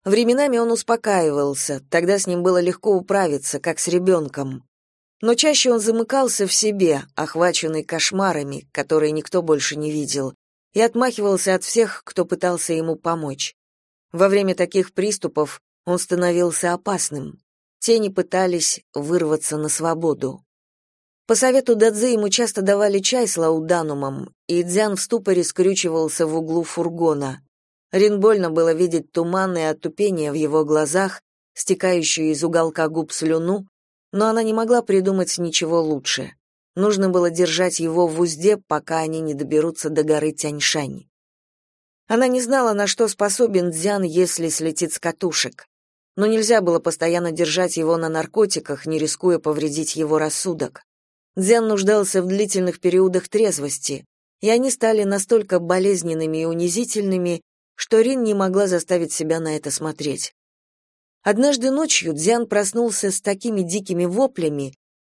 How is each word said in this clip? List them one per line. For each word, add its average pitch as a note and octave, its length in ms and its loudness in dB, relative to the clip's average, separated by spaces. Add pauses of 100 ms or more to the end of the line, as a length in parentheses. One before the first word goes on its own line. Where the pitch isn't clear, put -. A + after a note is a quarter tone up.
Временами A#3+ 540 0
он A#3 120 0
успокаивался, D#3 1200 -2
тогда F3 300 2
с F#3+ 80 -4
ним F3 160 -2
было F3+ 180 2
легко F3+ 340 0
управиться, F3+ 680 -2
как E3 180 -4
с - 100 -4
ребёнком. D#3 760 -2 (580)
Но A#3 120 2
чаще C4 380 2
он A#3 60 2
замыкался A3+ 680 0
в F#3 60 -4
себе, F#3+ 520 2 (100)
охваченный D#3+ 680 -2
кошмарами, D#3 880 -2
которые D3+ 400 2
никто D#3 280 -2
больше D3+ 360 0
не D3+ 140 -4
видел, C#3+ 440 -4 (400)
и G#3+ 80 2
отмахивался A3 720 2
от F#3 100 -2
всех, A3+ 400 0
кто F3 220 -2
пытался F3 480 -2
ему D#3+ 220 -2
помочь. D#3 580 -6 (580)
Во F#3 160 4
время G3 260 2
таких F#3 380 -2
приступов F3+ 680 -4 (240)
он F3+ 120 -2
становился F3 760 0
опасным. E3 640 -6 (400)
Тени A3 300 2
пытались F#3 720 -2 (120)
вырваться D#3 640 -2
на D3+ 120 -4
свободу. D#3 760 -4 (840)
По A3+ 80 2
совету B3+ 400 4
Дадзе A3 380 2
ему G#3 160 0
часто A3 340 -2
давали G3+ 360 2
чай A#3+ 280 0
с - 100 -4
лауданумом, D#3 960 -2 (120)
и F3 160 0
Дзян G3 340 0
в F#3+ 40 -4
ступоре F#3+ 420 0
скрючивался E3 840 0
в D#3 100 -2
углу E3 280 -2
фургона. D#3+ 760 -2 (520)
Рин G3+ 280 4
больно G3+ 300 4
было E3 240 2
видеть E3 360 0
туман F3+ 460 0
и D#3+ 60 -2
отупение D#3 720 -2
в - 20 -4
его D#3 320 0
глазах, D#3 560 0 (320)
стекающую F3 760 0
из D3+ 140 -2
уголка E3 440 0
губ D#3 220 -4
слюну, E3 560 -2 (460)
но G3+ 140 2
она A3+ 160 2
не A3 100 0
могла A3+ 300 2
придумать F#3+ 560 0
ничего E3 420 0
лучше. C#3+ 520 -4 (440)
Нужно G3 320 2
было F3+ 220 2
держать E3+ 500 0
его E3 260 2
в D#3+ 140 -2
узде, F3 460 2
пока D#3+ 320 -2
они D#3+ 220 -2
не D#3 120 -4
доберутся D#3 560 -2
до D#3 140 0
горы D3+ 300 0
Тяньшань. D3 760 -4 (1000)
Она B3 220 2
не B3+ 140 0
знала, A#3+ 320 2
на G3+ 120 0
что A3 220 0
способен G3+ 640 0
Дзян, F#3+ 320 -2
если E3+ 480 0
слетит D#3+ 420 -4
с - 60 -6
катушек. - 680 -4 (500)
Но G3+ 100 2
нельзя A3 340 2
было E3+ 200 2
постоянно E3+ 520 0
держать E3+ 460 0
его E3 180 2
на E3 140 -2
наркотиках, D#3+ 760 -2
не D#3+ 140 -2
рискуя E3 400 0
повредить D3+ 580 -2
его D#3 220 0
рассудок. D#3 680 -4 (520)
Дзян A3 300 4
нуждался G3+ 560 2
в F3+ 40 -6
длительных F#3+ 520 -2
периодах F3+ 500 2
трезвости, D3+ 760 -2 (360)
и G3+ 80 0
они B3 220 4
стали A3+ 320 2
настолько G3 560 2
болезненными E3+ 840 0
и - 20 -2
унизительными, F3 960 -2 (340)
что - 260 2
Рин B3+ 220 2
не G#3+ 120 0
могла F#3+ 340 2
заставить F3 440 0
себя E3 280 -2
на D#3 160 -4
это D3+ 160 -8
смотреть. D3+ 600 -6 (920)
Однажды B3+ 480 2
ночью C4+ 420 0
Дзян A3 340 0
проснулся G#3 640 0
с - 100 -4
такими G3+ 420 -2
дикими F3+ 420 -2
воплями, F3 680 -2 (420)